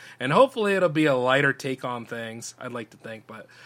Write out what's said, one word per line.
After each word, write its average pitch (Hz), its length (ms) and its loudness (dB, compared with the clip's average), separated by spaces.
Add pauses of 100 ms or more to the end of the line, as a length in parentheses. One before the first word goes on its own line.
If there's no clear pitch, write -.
(200)
and 131 120 0
hopefully 214 420 4
it'll 180 140 4
be 156 180 2
a 139 100 4
lighter 131 360 4
take 135 320 -8
on 120 220 -6
things, 117 540 -12
I'd 127 100 -12
like 117 200 -10
to - 60 -20
think, 110 300 -16
but - 220 -18 (180)